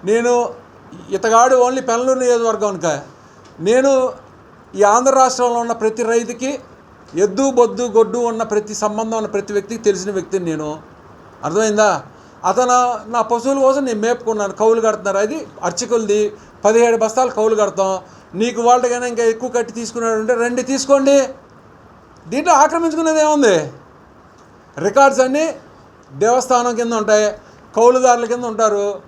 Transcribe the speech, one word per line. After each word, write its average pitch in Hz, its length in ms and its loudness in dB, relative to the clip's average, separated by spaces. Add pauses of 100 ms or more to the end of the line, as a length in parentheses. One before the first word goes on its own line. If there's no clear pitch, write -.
నేను 233 280 2 (760)
ఇతగాడు 226 460 4
only 254 260 2
పెనలూరు 254 380 -2
నియోజకవర్గం 233 500 0
అనుక, 175 180 -4 (720)
నేను 247 320 2 (840)
ఈ 196 80 2
ఆంధ్ర 247 300 2
రాష్ట్రంలో 247 460 2
ఉన్న 233 120 -4
ప్రతి 220 320 -2
రైతుకి 233 480 -2 (640)
ఎద్దు 208 360 0
బొద్దు 240 320 0
గొడ్డు 220 340 0
ఉన్న 226 260 -4
ప్రతి 208 300 -4
సంబంధం 220 440 -4
ఉన్న 214 120 -6
ప్రతి 202 240 -6
వ్యక్తికి 214 300 -6
తెలిసిన 196 280 0
వ్యక్తిని 190 340 -6
నేను. 151 240 -6 (760)
అర్థమైందా? 208 480 0 (540)
అతను 247 320 2 (340)
నా 240 100 -2
పశువుల 240 380 -2
కోసం 269 260 2
నేను 226 140 -4
మేపుకున్నాను, 214 540 -2
కౌలు 220 280 2
కడుతున్నారు, 208 360 -2
అది 220 300 -4 (160)
అర్చకులది. 208 580 -2 (440)
పదిహేడు 233 320 4
బస్తాలు 226 320 0
కౌలు 220 260 0
కడతాం. 190 380 -2 (420)
నీకు 226 260 -2
వాళ్ళకైనా 247 460 2
ఇంకా 233 160 -4
ఎక్కువ 226 260 -2
కట్టి 233 240 -4
తీసుకున్నాడు 226 460 -4
అంటే 220 140 -2
రండి 240 300 -2
తీసుకోండి. 269 540 2 (1080)
దీంట్లో 302 280 0
ఆక్రమించుకునేది 311 680 2
ఏముంది? 285 360 4 (1200)
రికార్డ్స్ 254 440 2
అన్నీ 277 240 0 (640)
దేవస్థానం 240 640 0
కింద 233 180 -4
ఉంటాయి, 214 340 2 (480)
కౌలుదారుల 240 500 4
కింద 247 180 -6
ఉంటారు. 214 420 0 (220)